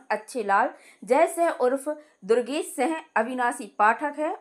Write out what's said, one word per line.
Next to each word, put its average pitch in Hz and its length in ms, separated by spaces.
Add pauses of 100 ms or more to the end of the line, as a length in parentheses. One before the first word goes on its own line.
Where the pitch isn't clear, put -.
(100)
अच्छे 214 320
लाल, 202 280 (340)
जय 262 220
सिंह 339 240
उर्फ 269 480 (260)
दुर्गेश 240 420 (100)
सिंह, 311 200 (200)
अविनाशी 240 640
पाठक 226 400
है 359 220